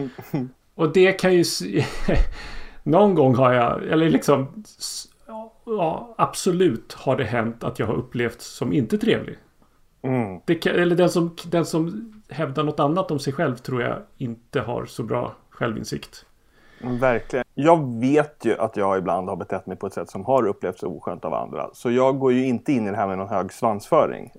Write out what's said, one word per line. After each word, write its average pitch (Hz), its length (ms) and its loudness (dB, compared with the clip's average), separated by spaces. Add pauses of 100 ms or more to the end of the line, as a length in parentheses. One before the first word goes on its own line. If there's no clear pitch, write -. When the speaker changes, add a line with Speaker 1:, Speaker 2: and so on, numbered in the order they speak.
(240)
Speaker 1:
<laughs> - 520 -8
Speaker 2:
Och 160 180 0
det 190 180 8
kan 185 220 2
ju 180 80 6
s-, - 220 -2
<laughs> - 1200 0
någon 190 320 6
gång 131 200 6
har 123 180 6
jag, 120 300 2
eller 160 260 2
liksom, 143 560 2
s-, - 400 -12 (600)
ja, 208 520 -2
absolut 180 760 0
har - 240 0
det 139 80 -2
hänt 113 380 -2
att 120 160 -6
jag 117 80 0
har - 80 -2
upplevts 120 520 -4
som - 260 -4
inte 156 240 0
trevlig. 208 400 0 (640)
Speaker 1:
Mm. 117 440 -2
Speaker 2:
Det 170 100 2
kan, 175 200 -2
eller 175 200 2
den 180 140 4
som, 170 260 0 (100)
den 165 200 0
som 180 480 -4 (160)
hävdar 139 340 -4
något 151 160 -2
annat 170 320 0
om 147 80 -2
sig 135 140 -4
själv 135 220 -2
tror 123 260 -4
jag 123 160 -2 (200)
inte 120 440 -6
har 120 240 -6
så 120 180 -10
bra 117 320 -4 (140)
självinsikt. - 760 -6 (560)
Speaker 1:
Mm, 123 180 -4
verkligen. 123 540 0
Jag 143 460 2
vet 147 460 0
ju 110 120 2
att 110 200 -2
jag 98 200 2
ibland 90 320 -2
har 98 60 -4
betett 92 320 -8
mig 92 100 -10
på 101 100 -8
ett 95 60 -8
sätt 87 160 -8
som 95 160 -10
har 127 220 2
upplevts 95 360 -4
oskönt 90 420 -8
av 80 80 -4
andra. 62 400 -6
Så - 180 -4
jag 131 280 2
går 131 140 2
ju 127 120 2
inte 127 280 -2
in 110 140 0
i 98 40 -2
det 101 60 -4
här 104 100 0
med 95 100 -2
någon 98 120 -6
hög 95 240 -4
svansföring, 104 840 0